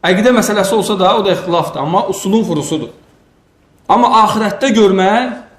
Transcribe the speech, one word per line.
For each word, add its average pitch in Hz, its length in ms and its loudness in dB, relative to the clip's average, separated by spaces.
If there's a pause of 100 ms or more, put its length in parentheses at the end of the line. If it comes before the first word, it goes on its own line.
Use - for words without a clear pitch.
Əqidə 196 280 2
məsələsi 208 460 0
olsa 208 180 -2
da, 185 220 2
o 202 80 -2
da 185 100 0
ixtilafdır, 170 480 -4
amma 180 240 -2
usulun 202 400 -2
furusudur. 151 400 -4 (1000)
Amma 226 200 4 (140)
axirətdə 214 500 -2
görmək 208 560 2 (300)